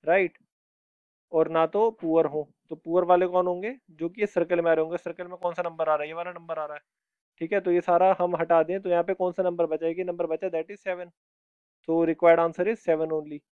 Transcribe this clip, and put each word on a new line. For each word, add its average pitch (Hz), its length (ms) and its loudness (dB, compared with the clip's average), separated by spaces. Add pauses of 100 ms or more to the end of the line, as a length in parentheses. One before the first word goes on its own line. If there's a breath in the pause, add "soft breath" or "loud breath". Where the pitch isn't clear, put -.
right, 175 320 2 (920)
और 160 180 2
ना 165 160 2
तो 208 260 0
poor 165 340 0
हो। 147 240 -6 (200)
तो 160 60 -10
poor 170 280 0
वाले 180 240 4
कौन 180 200 0
होंगे, 190 300 -6 (140)
जो 160 180 -8
कि 208 160 -4
सर्कल 175 360 0
में 165 100 2
आ - 20 6
रहे 160 100 2
होंगे। 165 140 -6
circle 175 300 -10
में 180 100 -14
कौन 175 160 -6
सा 170 80 -6
नंबर 165 280 -4
आ 156 40 2
रहा 147 80 -2
है, 151 60 -8
ये 156 60 -12
वाला 175 180 -10
number 170 280 -12
आ 156 60 -8
रहा 147 80 -14
है। 147 80 -16 (580)
ठीक 165 140 -4
है, 202 60 2
तो 185 120 -2
ये 175 100 4
सारा 185 380 4
हम 180 160 0
हटा 165 280 4
दें 180 180 -2
तो 190 80 -8
यहाँ 175 140 2
पे 190 100 -2
कौन 180 180 0
सा 185 120 -4
नंबर 175 220 2
बचा 156 200 -4
है, 165 60 0
ये 175 120 -6
नंबर 175 220 -4
बचा, 160 220 -4
that 165 240 -6
is 208 120 -16
seven। 180 240 -8 (840)
So 165 160 4
required 165 420 6
answer 175 280 -2
is - 140 -20
seven 160 220 0
only। 151 280 -6 (120)